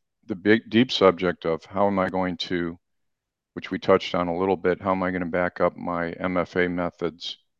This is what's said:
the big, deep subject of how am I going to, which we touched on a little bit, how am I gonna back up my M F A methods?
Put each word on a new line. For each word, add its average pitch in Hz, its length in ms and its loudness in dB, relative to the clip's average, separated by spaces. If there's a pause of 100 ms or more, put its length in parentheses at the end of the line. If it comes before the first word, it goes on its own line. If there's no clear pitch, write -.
(260)
the 107 100 -8
big, 104 340 2
deep 117 220 4
subject 90 540 2
of 82 200 -2
how 98 200 0
am 98 140 2
I 92 100 0
going 90 280 -4
to, 87 420 -4 (720)
which - 160 -12
we 95 80 -4
touched - 380 2
on 87 120 0
a 85 80 -2
little 95 220 0
bit, 87 240 0
how 98 100 -2
am 95 120 0
I 90 80 -2
gonna 90 160 -4
back 87 340 -2
up 90 160 0
my 85 360 -6
M 92 240 -4
F 85 180 -4
A 90 120 2
methods? 87 720 -6 (220)